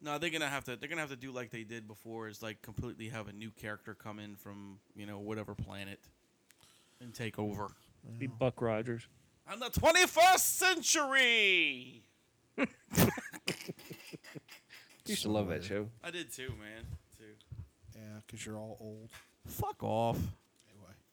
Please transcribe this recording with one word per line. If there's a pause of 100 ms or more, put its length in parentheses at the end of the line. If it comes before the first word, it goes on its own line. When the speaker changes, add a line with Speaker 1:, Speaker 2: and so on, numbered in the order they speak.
Speaker 1:
No,
they're
gonna
have
to.
They're
gonna
have
to
do
like
they
did
before,
is,
like,
completely
have
a
new
character
come
in
from, (160)
you
know,
whatever
planet (1000)
and
take
over. (500)
Speaker 2:
Be
Speaker 3:
Yeah.
Speaker 2:
Buck
Rogers. (400)
Speaker 1:
I'm
the
twenty-first
century. (520)
<laughs> (2500)
Speaker 2:
Used
to
love
that
Speaker 3:
Sorry.
Speaker 2:
show. (140)
Speaker 1:
I
did
too, (100)
man. (340)
Too. (720)
Speaker 3:
Yeah, (260)
'cause
you're
all
old. (380)
Speaker 1:
Fuck
off.
Speaker 3:
Anyway. (200)